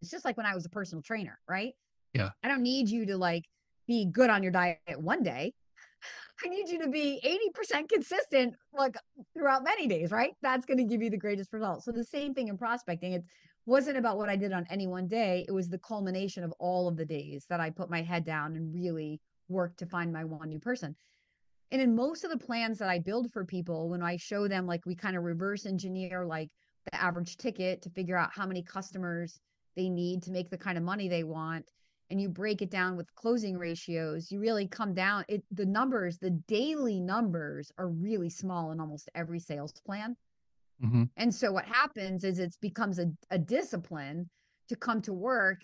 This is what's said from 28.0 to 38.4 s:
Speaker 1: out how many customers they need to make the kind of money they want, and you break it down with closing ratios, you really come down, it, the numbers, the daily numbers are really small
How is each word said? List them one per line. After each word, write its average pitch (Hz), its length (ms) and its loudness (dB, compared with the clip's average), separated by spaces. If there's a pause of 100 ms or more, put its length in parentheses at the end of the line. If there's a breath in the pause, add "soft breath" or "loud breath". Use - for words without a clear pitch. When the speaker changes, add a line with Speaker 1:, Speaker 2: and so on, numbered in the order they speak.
Speaker 1:
out 170 140 2
how 196 140 -4
many 185 160 -4
customers 175 800 -6 (360)
they 185 140 0
need 180 340 0
to 185 80 -8
make 180 200 -4
the 185 60 -8
kind 180 200 -2
of 165 60 0
money 190 240 -2
they 170 160 2
want, 160 480 -6 (400)
and 190 100 2
you 196 80 0
break 196 320 -2
it 185 80 -2
down 185 260 0
with 165 200 -8
closing 220 420 0
ratios, 165 760 -4
you 202 80 -4
really 214 280 2
come 190 260 -2
down, 190 340 2
it, 208 220 -2
the 196 160 -2
numbers, 202 540 2
the 185 100 -2
daily 220 720 2
numbers 170 800 0
are 180 80 -2
really 175 420 0
small 170 420 -4